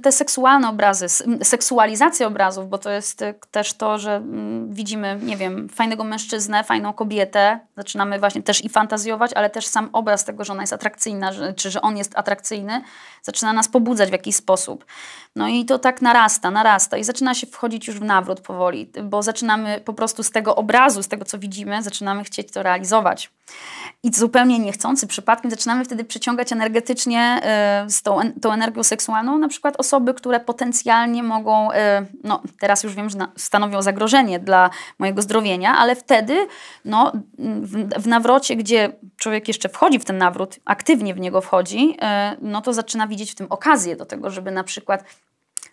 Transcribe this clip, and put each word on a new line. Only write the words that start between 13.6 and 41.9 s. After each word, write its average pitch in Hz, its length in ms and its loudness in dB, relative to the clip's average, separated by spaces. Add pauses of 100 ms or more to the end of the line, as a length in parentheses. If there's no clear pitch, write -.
pobudzać 226 420 2
w - 20 -10
jakiś 190 240 -2
sposób. - 500 0 (500)
No 214 120 -2
i 240 180 0
to 262 140 2
tak 254 220 2
narasta, 233 500 4
narasta 208 460 4
i 214 60 -4
zaczyna 247 300 -2
się 247 140 -6
wchodzić 226 400 -8
już 208 120 -8
w 208 40 -8
nawrót 190 380 0
powoli, 180 500 -4 (120)
bo 202 200 -2
zaczynamy 214 600 -2
po 220 80 -6
prostu 226 300 -4
z - 80 -4
tego 220 240 2
obrazu, 220 480 4
z - 40 -6
tego, 214 180 -6
co 214 140 -10
widzimy, 202 440 -8
zaczynamy 202 400 -6
chcieć - 280 -12
to 196 120 -6
realizować. 190 680 0 (720)
I 233 100 2
zupełnie 240 460 4
niechcący, 220 480 -2
przypadkiem 226 440 0
zaczynamy 240 340 -2
wtedy 233 180 -6
przyciągać 240 480 -4
energetycznie, 233 920 0 (460)
y, - 40 -6
z - 100 -2
tą 202 200 2
en-, 226 180 -4
tą 226 140 2
energią 226 300 -2
seksualną, 226 540 0
na 302 100 2
przykład 285 320 -4
osoby, 262 340 0
które 247 260 -2
potencjalnie 240 840 0
mogą, 220 480 0
y, - 40 0 (480)
no, 208 180 -2 (180)
teraz 202 240 2
już 208 120 -8
wiem, 208 140 -6
że 202 80 -10
na-, 190 200 -6
stanowią 202 440 0
zagrożenie 202 580 2
dla 185 300 6 (300)
mojego 196 220 0
zdrowienia, 202 560 2
ale 240 180 6
wtedy, 247 520 2 (380)
no, 214 260 2 (280)
w, 214 640 -6
w 220 40 -4
nawrocie, 233 480 4
gdzie 220 360 2 (260)
człowiek 214 300 -4
jeszcze 202 220 -4
wchodzi 302 300 4
w - 60 -12
ten 190 120 -4
nawrót, 185 480 0
aktywnie 208 480 2
w 185 60 -12
niego 185 220 -2
wchodzi, 196 560 2 (360)